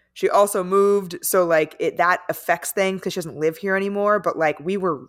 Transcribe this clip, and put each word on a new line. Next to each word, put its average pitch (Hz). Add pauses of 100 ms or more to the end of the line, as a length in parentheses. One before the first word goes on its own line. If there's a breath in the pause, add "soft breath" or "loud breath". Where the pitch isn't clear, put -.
(140)
She -
also 202
moved. 196
So, 185
like, 160
it, 160
that 175
affects 170
things 190
'cause 185
she -
doesn't 160
live 160
here 190
anymore. 202
But, -
like, 151
we 175
were 165